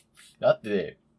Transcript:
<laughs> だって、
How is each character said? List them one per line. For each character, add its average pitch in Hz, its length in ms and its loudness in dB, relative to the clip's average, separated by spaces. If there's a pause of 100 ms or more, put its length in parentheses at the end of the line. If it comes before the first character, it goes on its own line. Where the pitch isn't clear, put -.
<laughs> - 320 -20
だ - 140 2
っ - 80 -2
て、 98 360 -6 (220)